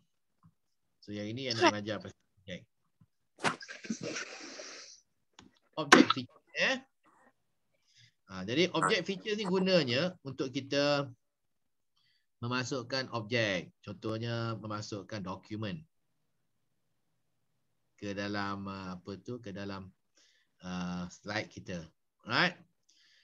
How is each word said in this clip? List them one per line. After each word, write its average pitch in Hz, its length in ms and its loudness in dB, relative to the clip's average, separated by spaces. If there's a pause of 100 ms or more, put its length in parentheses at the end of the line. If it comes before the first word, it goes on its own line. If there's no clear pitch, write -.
(1000)
So 104 160 -10
yang 104 160 -4
ini 131 160 -4
yang 120 80 0
nak 113 240 4
ajar 101 240 -4
pasal - 160 -14
object. - 440 -14 (3250)
Object 143 320 10
feature, - 320 -6 (160)
eh. 247 240 2 (1400)
Ha, 92 160 -8
jadi 139 320 4
object 175 320 4
feature 208 320 -2
ni 214 80 -2
gunanya 180 640 4 (160)
untuk 135 240 -4
kita 143 560 2 (1400)
memasukkan 123 720 -2
objek. 107 640 2
Contohnya 113 800 -4
memasukkan 107 640 -6
dokumen 95 560 -6 (2250)
ke 101 160 -6
dalam, 101 560 -4
uh, 95 320 -8
apa 98 240 -10
tu, 123 160 -10
ke 101 160 -10
dalam, 98 320 -8 (720)
uh, 90 480 -4
slide 104 400 -4
kita. 90 400 -10 (400)
Alright. 160 320 4 (640)